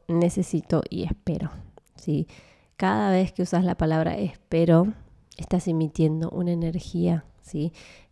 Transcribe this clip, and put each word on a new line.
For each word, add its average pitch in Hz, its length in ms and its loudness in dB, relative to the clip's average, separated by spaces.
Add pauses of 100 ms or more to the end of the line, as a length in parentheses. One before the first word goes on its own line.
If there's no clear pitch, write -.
necesito 170 840 0
y - 160 -8
espero, - 460 -6 (460)
¿sí? 147 320 -4 (480)
Cada 196 340 0
vez 185 220 2
que 180 100 -4
usas 180 220 0
la 175 120 0
palabra 160 400 0
espero, 170 760 4 (440)
estás 175 320 -2
emitiendo 160 640 0
una 175 200 -4
energía, 170 760 -2 (160)
¿sí? 160 320 -6 (400)